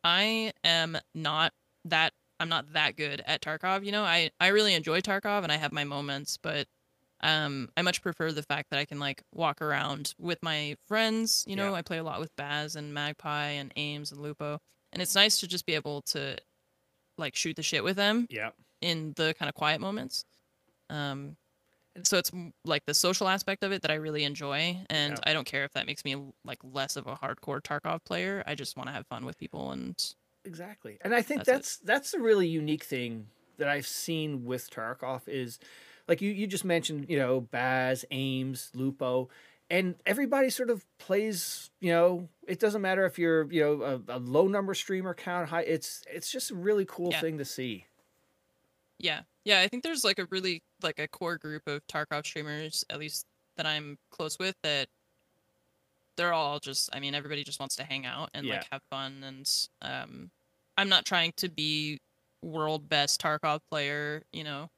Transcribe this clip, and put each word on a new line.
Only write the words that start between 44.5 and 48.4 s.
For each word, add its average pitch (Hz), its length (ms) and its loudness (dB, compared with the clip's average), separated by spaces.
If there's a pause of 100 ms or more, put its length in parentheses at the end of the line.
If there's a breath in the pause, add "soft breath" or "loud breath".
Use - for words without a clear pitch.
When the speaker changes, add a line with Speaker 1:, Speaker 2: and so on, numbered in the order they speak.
Speaker 2:
streamer 185 380 -4
count, 175 380 -4
high, 165 120 2
it's, - 460 -2
it's - 220 -8
just - 200 -4
a 220 40 -8
really 196 320 2
cool 175 240 -2
Speaker 1:
Yeah. 160 100 2
Speaker 2:
thing 160 180 0
to 139 60 -4
see. 117 420 -6 (1120)